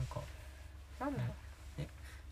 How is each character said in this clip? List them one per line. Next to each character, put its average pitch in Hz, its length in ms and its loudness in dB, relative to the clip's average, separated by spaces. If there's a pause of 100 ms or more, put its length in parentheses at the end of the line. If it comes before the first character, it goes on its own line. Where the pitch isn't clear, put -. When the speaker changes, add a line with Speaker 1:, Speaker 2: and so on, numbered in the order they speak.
Speaker 1:
か。 - 140 0 (800)
Speaker 2:
な 262 80 6
ん 285 80 6
だ？ 127 80 6 (560)
Speaker 1:
え、 147 80 2 (440)